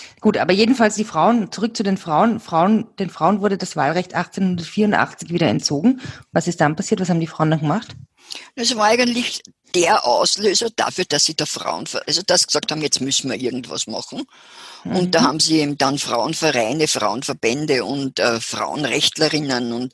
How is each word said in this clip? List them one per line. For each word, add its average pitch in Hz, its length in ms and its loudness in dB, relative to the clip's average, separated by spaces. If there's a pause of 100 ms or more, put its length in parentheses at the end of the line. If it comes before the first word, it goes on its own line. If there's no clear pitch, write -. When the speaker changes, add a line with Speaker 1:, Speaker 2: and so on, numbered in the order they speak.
(220)
Speaker 1:
Gut, 214 160 4
aber 151 160 2
jedenfalls 220 420 4
die 214 80 0
Frauen, 202 480 2
zurück 226 260 -4
zu 226 60 0
den 190 140 0
Frauen. 175 420 2
Frauen, 185 480 2 (100)
den 185 140 -4
Frauen 190 300 2
wurde 196 180 0
das - 160 -8
Wahlrecht 160 400 -2
achtzehnhundertvierundachtzig 175 1120 0
wieder 165 180 2
entzogen. 160 540 0 (300)
Was - 160 0
ist 175 140 -2
dann 156 140 2
passiert? 202 240 -2
Was 180 100 0
haben 170 100 2
die 160 80 -2
Frauen 156 240 0
dann 156 80 2
gemacht? 156 360 -4 (600)
Speaker 2:
Das 247 200 -2
war 214 100 2
eigentlich 240 580 2 (320)
der 180 300 4
Auslöser 180 720 2
dafür, - 300 -2
dass - 200 2
sie 160 80 0
der 151 140 -4
Frauenver-, - 600 -6
also 147 180 0
das 180 200 4
gesagt 139 260 -2
haben, 156 100 -4
jetzt 143 200 0
müssen 135 280 -2
wir 107 80 -4
irgendwas 87 500 -6
machen. 117 360 -10 (600)
Und 180 300 0
da 160 60 4
Speaker 1:
Mhm. 160 40 2
Speaker 2:
haben 151 140 0
sie 160 200 2
eben 147 180 -2
dann 139 200 0
Frauenvereine, 135 920 0
Frauenverbände 127 960 -2
und, 135 340 -4
äh, 113 220 0
Frauenrechtlerinnen 131 1300 -2
und 123 220 -6